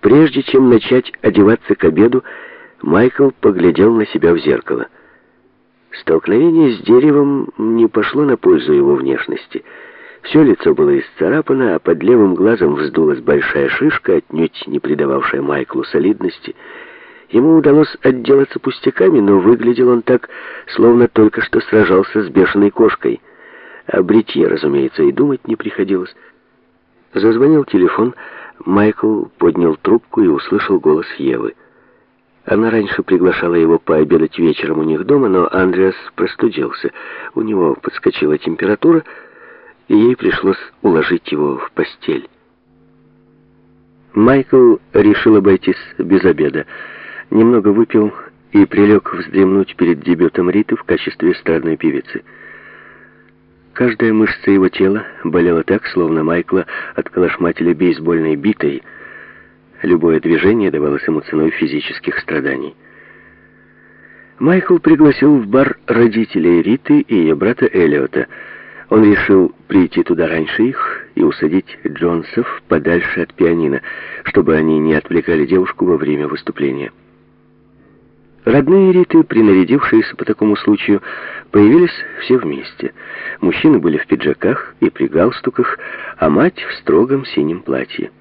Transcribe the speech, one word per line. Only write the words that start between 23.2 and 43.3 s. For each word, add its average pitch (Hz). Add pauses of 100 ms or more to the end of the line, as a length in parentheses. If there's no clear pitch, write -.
О -
бритье, 107
разумеется, 71
и 71
думать 135
не 113
приходилось. 95 (1000)
Зазвонил 127
телефон, 101 (500)
Майкл 104 (120)
поднял 85
трубку -
и 98
услышал 90
голос 78 (100)
Евы. 60 (880)
Она 110
раньше 101
приглашала 87
его 82
пообедать 78
вечером 78
у 78
них 80
дома, 135
но 92
Андреас 92 (200)
простудился. 85 (420)
У 120
него 95
подскочила -
температура, 104 (880)
и 110
ей 117
пришлось 92 (240)
уложить 82
его 73
в -
постель. - (1800)